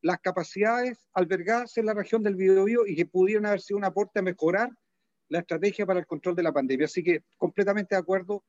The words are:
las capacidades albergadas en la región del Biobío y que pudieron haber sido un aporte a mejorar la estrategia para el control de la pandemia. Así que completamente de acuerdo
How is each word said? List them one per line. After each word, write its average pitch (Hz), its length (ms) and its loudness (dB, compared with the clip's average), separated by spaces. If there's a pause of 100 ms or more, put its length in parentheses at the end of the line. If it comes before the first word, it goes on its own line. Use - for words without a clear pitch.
las 170 180 -2
capacidades 214 920 -2
albergadas 190 640 -2
en 220 100 0
la 214 80 0
región 208 260 -2
del 202 140 0
Biobío 190 500 4
y 190 100 -4
que 170 120 0
pudieron 208 400 2
haber 202 140 0
sido 202 160 -4
un 202 80 -2
aporte 196 340 -2
a 190 40 -2
mejorar 185 460 0 (600)
la 165 100 -2
estrategia 180 460 -2
para 185 140 0
el 170 60 -8
control 170 300 -4
de 175 80 -2
la 160 100 0
pandemia. 135 320 0
Así 165 180 -4
que 165 200 0 (140)
completamente 202 580 0
de 185 60 2
acuerdo 190 460 -4